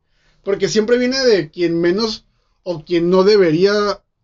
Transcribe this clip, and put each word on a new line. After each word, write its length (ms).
Porque 260
siempre 280
viene 220
de 320
quien 300
menos 440
o 200
quien 260
no 140
debería 800